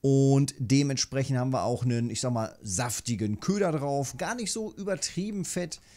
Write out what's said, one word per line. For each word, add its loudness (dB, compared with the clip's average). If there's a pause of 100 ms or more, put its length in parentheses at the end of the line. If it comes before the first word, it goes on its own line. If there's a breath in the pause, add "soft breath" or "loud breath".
Und 6
dementsprechend 0
haben 0
wir 0
auch 0
einen, 0
ich -6
sag -2
mal, -4
saftigen -2
Köder 0
drauf. -2
Gar -4
nicht -6
so -6
übertrieben -4
fett. -6 (160 loud breath)